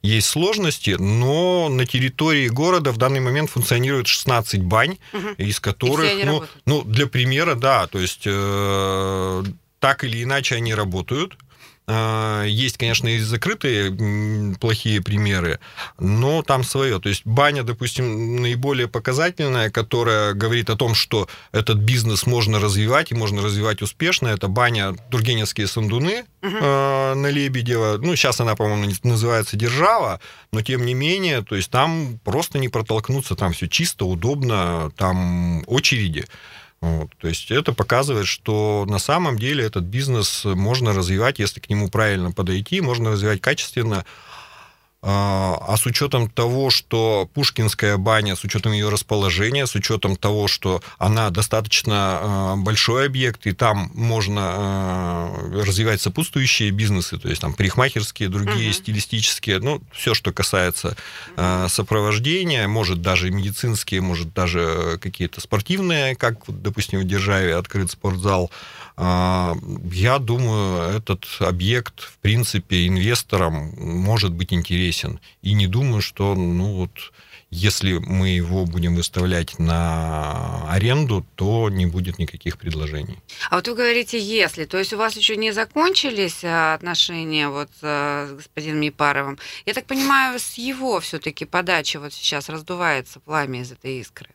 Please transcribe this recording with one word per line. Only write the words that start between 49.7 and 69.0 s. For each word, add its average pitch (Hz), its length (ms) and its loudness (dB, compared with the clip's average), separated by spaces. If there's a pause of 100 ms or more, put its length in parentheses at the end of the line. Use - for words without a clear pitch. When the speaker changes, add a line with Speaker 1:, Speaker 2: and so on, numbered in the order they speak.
Speaker 1:
учётом 98 420 0
того, 104 320 2
что 92 320 0 (180)
она 107 300 2
достаточно, 107 680 0 (260)
а, 98 360 0
большой 107 480 2
объект, 131 420 -2
и 95 60 0
там 101 420 2
можно, 107 480 0
а, 92 1200 -2
развивать 101 360 2
сопутствующие 123 720 0
бизнесы, 101 460 0
то - 120 -6
есть 76 120 -4
там 76 120 -2
парикмахерские, 104 760 2
другие 104 420 0
Speaker 2:
Мгм. - 20 0
Speaker 1:
стилистические, 107 880 0
ну, 139 200 -2 (120)
всё, - 200 0
что - 200 0
касается, 90 640 0 (400)
а, 92 260 2
Speaker 2:
Мгм. 92 60 0
Speaker 1:
сопровождения, 113 1000 0
может, 92 340 0
даже 92 300 2
медицинские, 101 720 -2
может, 85 320 -2
даже 85 680 0
какие-то - 400 -6
спортивные, 147 760 0
как, 117 320 -2
вот, 98 140 -10
допустим, 98 380 -2
в 95 80 0
Державе 95 480 2
открыт 90 360 -2
спортзал. 92 600 -2 (460)
А, 90 580 2 (380)